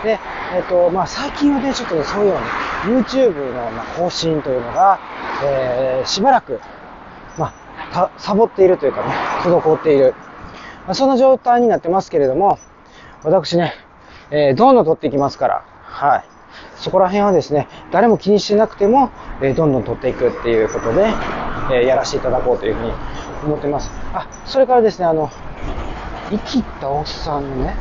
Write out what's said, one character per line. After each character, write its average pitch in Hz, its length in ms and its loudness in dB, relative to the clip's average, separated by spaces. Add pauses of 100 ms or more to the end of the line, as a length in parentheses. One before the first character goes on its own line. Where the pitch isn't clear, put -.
で、 214 160 0 (360)
え 180 40 2
ー - 80 -6
と、 180 220 4
ま 180 140 0
あ、 - 40 -2
最 277 240 -8
近 285 220 2
は 269 80 0
ね、 269 120 -2
ち 240 100 -6
ょ - 20 -8
っ - 40 -10
と 180 60 -2
ね、 147 80 0
そ 196 180 -4
う 208 40 2
い 196 40 4
う 180 40 2
の 143 60 -2
ね、 117 60 -6 (380)
YouTube 208 720 0
の、 117 180 -6
ま 117 120 -10
あ、 - 20 -10 (120)
更 175 120 0
新 160 320 -2
と 143 80 -8
い 127 80 0
う 123 40 -2
の 120 120 -8
が、 180 260 4 (440)
え 131 600 0
ー、 123 40 -6
し - 140 -4
ば 269 100 4
ら 240 100 4
く、 123 180 -8 (800)
ま 151 100 -4
あ、 - 60 -10 (400)
た-、 180 240 0
サ - 180 -4
ボ 220 100 6
っ - 40 -6
て 196 160 4
い - 20 6
る 180 100 4
と - 80 -4
い 131 40 4
う - 40 -4
か 104 120 -6
ね、 131 80 -4 (300)
滞 156 340 2
っ - 60 -10
て 156 120 4
い 139 40 4
る。 131 140 4 (720)
ま 185 60 -6
あ、 180 40 -2
そ 262 100 0
ん 269 40 4
な 269 80 2
状 262 200 6
態 240 240 2
に 240 60 4
な 190 100 4
っ - 40 -2
て - 80 -4
ま 160 120 2
す - 100 -10
け 165 80 2
れ 139 80 4
ど 131 80 0
も、 180 240 2 (640)
私 170 340 2
ね、 170 160 0 (580)
え 147 200 4
ー、 131 40 2
ど 247 160 6
ん 262 40 8
ど 220 80 6
ん - 20 2
撮 160 80 2
っ - 40 0
て 156 100 -4
い 123 40 0
き 143 60 -2
ま 139 120 0
す - 80 -12
か 127 100 0
ら、 - 160 0 (200)
は 139 340 0
い。 - 60 -4 (540)
そ - 140 -8
こ 185 80 2
ら 190 80 4
辺 202 160 0
は 202 80 4
で 160 100 4
す - 120 -4
ね、 160 140 0 (240)
誰 196 160 4
も 208 100 4
気 - 120 -4
に 208 100 4
し - 80 -4
て 208 80 0
な 214 120 4
く - 100 -14
て 202 100 2
も、 254 220 4 (320)
え 135 100 0
ー、 123 40 0
ど 160 100 2
ん 143 80 4
ど 127 60 2
ん 104 40 -4
撮 117 100 -6
っ 104 40 -6
て 104 120 -2
い 98 40 -4
く 123 160 0
っ - 20 -2 (120)
て 117 60 0
い 113 140 4
う 104 80 0
こ - 80 -4
と 113 140 -2
で、 196 140 4 (640)
え 123 100 2
ー、 120 40 4
や 131 100 4
ら 135 100 0
せ - 60 -6
て 147 60 -4
い - 40 0
た 127 80 -4
だ 127 100 0
こ 123 140 0
う - 60 -2
と - 60 -8
い 113 60 0
う 104 40 -2
ふ 113 40 -6
う 113 60 -6
に 110 80 -4 (500)
思 151 120 -2
っ 143 40 -8
て 147 80 -6
ま 143 120 -2
す。 - 120 -8 (220)
あ、 - 140 -8 (180)
そ - 140 -2
れ 254 80 6
か 254 80 4
ら 240 60 6
で 220 100 4
す - 80 -14
ね、 180 60 -2
あ 165 80 2
の、 156 160 -2 (1000)
生 208 100 -4
き - 200 -4
っ - 40 -4 (160)
た 139 100 -6
お 143 120 -2
っ 151 40 -6
さ 147 340 -6
ん 139 100 -6
の 131 160 -4
ね - 160 -6